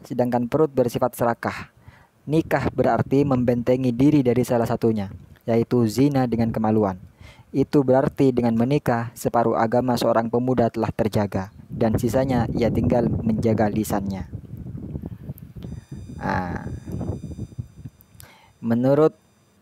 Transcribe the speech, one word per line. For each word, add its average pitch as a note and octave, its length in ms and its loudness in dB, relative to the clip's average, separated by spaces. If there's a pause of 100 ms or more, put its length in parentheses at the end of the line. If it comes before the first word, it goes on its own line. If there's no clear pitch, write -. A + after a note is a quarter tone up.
sedangkan B2 400 -2
perut D3 240 2
bersifat B2+ 480 0
serakah. - 560 -4 (560)
Nikah D3 400 0
berarti B2+ 560 2
membentengi B2+ 640 0
diri C#3 320 4
dari B2 240 2
salah A#2 240 0
satunya, A2 400 0 (400)
yaitu A#2 400 2
zina C3 400 2
dengan A2+ 240 0
kemaluan. G#2+ 400 2 (560)
Itu C#3 320 2
berarti C3 480 4
dengan A#2+ 240 2
menikah, A#2+ 640 0
separuh A#2 400 0
agama A#2+ 400 2
seorang A#2 320 2
pemuda B2 400 2
telah A2 240 -4
terjaga, G#2 560 -2 (160)
dan A2 320 0
sisanya B2 560 0
ia A#2 160 0
tinggal A#2+ 400 2
menjaga A2 560 0
lisannya. G2+ 640 -4 (1800)
Ah. F#2 560 -6 (1900)
Menurut C3 560 2 (440)